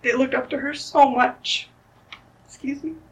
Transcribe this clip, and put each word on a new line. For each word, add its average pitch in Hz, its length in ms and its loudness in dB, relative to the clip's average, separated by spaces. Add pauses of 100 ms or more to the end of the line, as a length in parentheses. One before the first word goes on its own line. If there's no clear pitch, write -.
They 240 120 0
looked 262 200 0
up 254 160 -4
to 285 80 -4
her 277 160 -6
so 285 380 4
much. - 580 -2 (800)
Excuse 277 360 -10
me. 320 100 -8 (180)